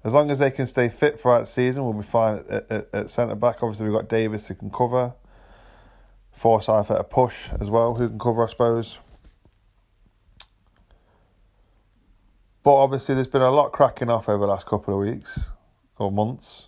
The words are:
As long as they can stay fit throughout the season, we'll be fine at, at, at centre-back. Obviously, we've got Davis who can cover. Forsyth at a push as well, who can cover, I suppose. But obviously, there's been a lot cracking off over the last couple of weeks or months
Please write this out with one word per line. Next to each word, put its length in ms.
As 100
long 180
as 80
they 100
can 160
stay 240
fit 300
throughout 220
the 60
season, 360
we'll 100
be 80
fine 480
at, 220
at, 220
at 180
centre-back. 500
Obviously, 240
we've 100
got 140
Davis 380
who 80
can 160
cover. 420
Forsyth 580
at 100
a 40
push 460
as 100
well, 260
who 120
can 100
cover, 260
I 40
suppose. 520
But 140
obviously, 400
there's 120
been 140
a 80
lot 220
cracking 380
off 200
over 160
the 60
last 160
couple 260
of 60
weeks 520
or 140
months 560